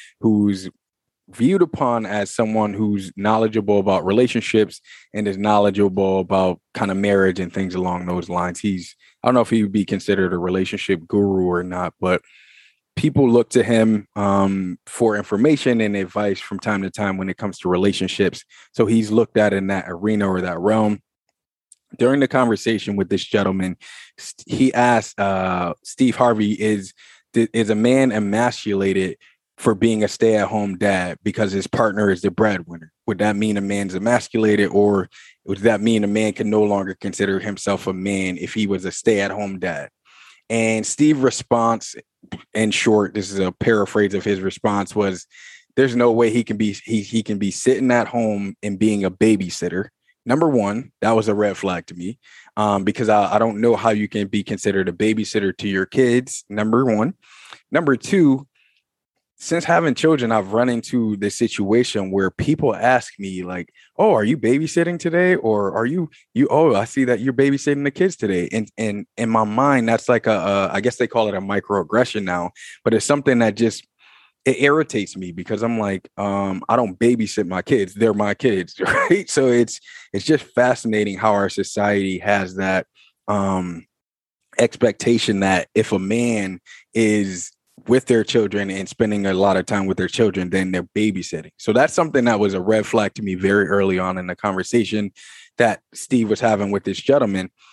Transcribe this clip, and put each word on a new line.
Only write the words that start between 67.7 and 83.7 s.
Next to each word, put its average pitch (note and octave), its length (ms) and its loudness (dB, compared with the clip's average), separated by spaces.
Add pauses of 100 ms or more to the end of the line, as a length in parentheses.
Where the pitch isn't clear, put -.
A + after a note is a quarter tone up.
the C#3+ 40 -2
kids F#3 260 0
today." F#2 360 -2
And, A2 260 -4
and G#2 300 -6 (100)
in A2+ 120 -2
my A2 160 2
mind, B2 440 2
that's A2+ 200 0
like A#2+ 180 2
a, A2+ 60 2
a, G2 400 0
I G2+ 80 -2
guess A#2+ 160 -2
they A#2+ 100 0
call A2 220 0
it G2 40 -4
a F#2+ 80 -6
microaggression G2+ 800 -2
now, F2+ 280 -4 (320)
but A2+ 100 2
it's G#2+ 120 2
something C3+ 340 2
that G#2+ 160 2
just, A2+ 320 -2 (580)
it B2 160 0
irritates C#3+ 560 0
me F#2 140 -8
because G2 320 -6
I'm A#2 160 -2
like, G2 380 -4
um, G2 520 -2
"I A2+ 60 2
don't G#2+ 240 -2
babysit A2 480 0
my F#2 140 -4
kids. G2 320 0
They're G#2+ 200 2
my G#2 200 0
kids," G2 460 -2
<laughs> - 60 -4
right? A4+ 440 0
So C3+ 180 2
it's, A#2+ 320 2 (320)
it's G2+ 140 -6
just D3+ 180 2
fascinating A2 720 0
how G#2+ 160 2
our G2+ 160 2
society G2+ 680 -2
has G2 360 -2
that, F#2+ 320 -2 (400)
um, F#2+ 580 -2 (720)